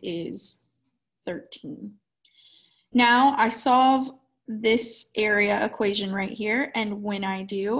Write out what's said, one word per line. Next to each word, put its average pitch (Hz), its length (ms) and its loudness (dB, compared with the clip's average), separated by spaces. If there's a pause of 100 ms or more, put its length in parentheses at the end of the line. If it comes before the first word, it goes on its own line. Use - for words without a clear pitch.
is - 580 -8 (640)
thirteen. - 680 -12 (1000)
Now 247 460 6
I 226 100 4
solve 262 640 4 (360)
this 220 680 0
area 208 500 2
equation 202 460 -2
right 190 200 -4
here, 214 440 -2
and 208 260 -4
when 202 220 -6
I 190 200 -4
do, 202 360 -4